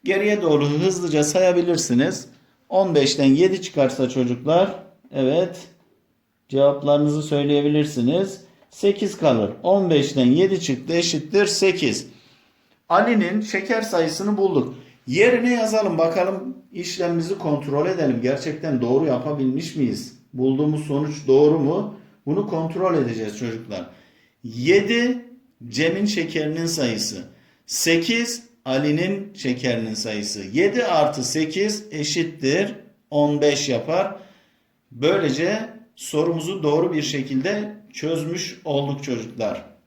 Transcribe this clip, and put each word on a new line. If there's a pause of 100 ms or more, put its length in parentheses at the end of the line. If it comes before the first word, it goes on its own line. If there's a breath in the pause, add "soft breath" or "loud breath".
Geriye
doğru
hızlıca
sayabilirsiniz. (400 soft breath)
On
beşten
yedi
çıkarsa
çocuklar, (380)
evet, (800)
cevaplarınızı
söyleyebilirsiniz. (260 soft breath)
Sekiz
kalır. (120)
On
beşten
yedi
çıktı,
eşittir
sekiz. (840 soft breath)
Ali'nin
şeker
sayısını
bulduk. (320 loud breath)
Yerine
yazalım
bakalım, (160)
işlemimizi
kontrol
edelim.
Gerçekten
doğru
yapabilmiş
miyiz? (140)
Bulduğumuz
sonuç
doğru
mu? (320 loud breath)
Bunu
kontrol
edeceğiz
çocuklar. (540 soft breath)
Yedi (440)
Cem'in
şekerinin
sayısı. (440 soft breath)
Sekiz (220)
Ali'nin
şekerinin
sayısı. (120)
Yedi
artı
sekiz
eşittir (360)
on
beş
yapar. (760 loud breath)
Böylece (280)
sorumuzu
doğru
bir
şekilde (160)
çözmüş
olduk
çocuklar. (220)